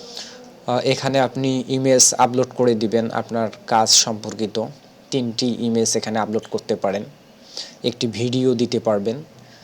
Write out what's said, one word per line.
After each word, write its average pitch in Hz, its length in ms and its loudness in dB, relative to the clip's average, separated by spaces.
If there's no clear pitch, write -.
আহ, 123 180 0
এখানে 135 360 2
আপনি 131 480 0
ইমেজ 131 500 4
আপলোড 123 280 4
করে 123 180 4
দিবেন 113 360 0
আপনার 113 380 -4
কাজ 113 220 4
সম্পর্কিত। 107 760 -2
তিনটি 120 480 -2
ইমেজ 113 380 0
এখানে 110 220 -2
আপলোড 107 320 -2
করতে 107 260 -4
পারেন, 101 280 -2
একটি 123 220 -2
ভিডিও 123 480 0
দিতে 117 240 0
পারবেন, 110 440 -2